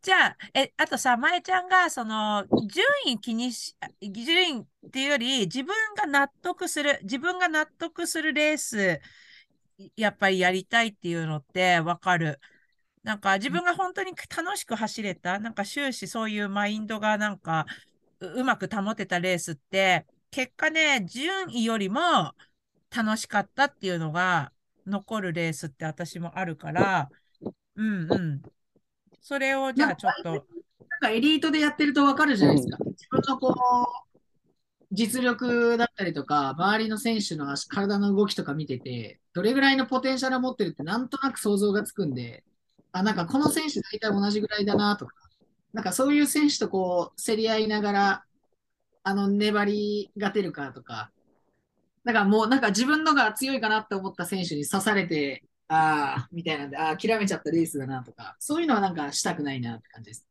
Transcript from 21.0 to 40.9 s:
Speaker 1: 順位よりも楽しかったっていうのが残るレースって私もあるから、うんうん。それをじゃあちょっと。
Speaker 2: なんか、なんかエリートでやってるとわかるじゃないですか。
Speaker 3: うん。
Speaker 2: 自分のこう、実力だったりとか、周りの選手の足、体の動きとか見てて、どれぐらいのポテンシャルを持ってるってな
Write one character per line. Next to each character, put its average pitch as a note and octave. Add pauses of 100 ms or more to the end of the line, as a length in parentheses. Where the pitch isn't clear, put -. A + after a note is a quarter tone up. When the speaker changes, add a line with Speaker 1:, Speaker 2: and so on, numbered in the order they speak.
Speaker 1:
順 E4+
位 A3+
よ A3+
り G3
も B3 (920)
楽 A3
し -
か G#3
っ G3
た F3+
っ F#3
て G3
い F#3
う F3
の D#3+
が E3 (340)
残 G3+
る F#3
レ E3
ー -
ス -
っ -
て D3
私 D#3+
も E3+
あ F#3+
る E3
か D3+
ら、 F3+ (680)
う G#3
ん F#3+
う -
ん。 D#3+ (840)
そ C#4
れ C4+
を C4+
じ B3+
ゃ C#4
あ -
ち -
ょ -
っ - (100)
と。 E3+
Speaker 2:
な -
ん -
か、 - (420)
な -
ん -
か A3+
エ A3+
リ D4+
ー C#4+
ト D#4+
で D#4
や D4
っ D4
て D4
る C#4+
と C#4+
わ C4+
か D4+
る C4+
じ F#3
ゃ C#3
な -
い -
で C3+
す -
か。 -
Speaker 3:
う -
ん。 -
Speaker 2:
自 -
分 -
の C4+
こ B3+ (580)
う、 - (760)
実 A#3
力 A#3+
だ A#3
っ A#3
た G3+
り E3+
と D3
か、 C#3+
周 G3
り A3
の G#3+
選 A3+
手 E3+
の C#3
足、 -
体 G3+
の G3+
動 G3+
き G3+
と -
か C#3+
見 D3+
て B2+
て、 A#2+ (120)
ど F3
れ A3+
ぐ C4+
ら C#4
い C4+
の B3+
ポ B3+
テ C4
ン C4
シ C4
ャ C4
ル C4
を B3
持 B3+
っ -
て G#3
る E3
っ -
て -
な F3+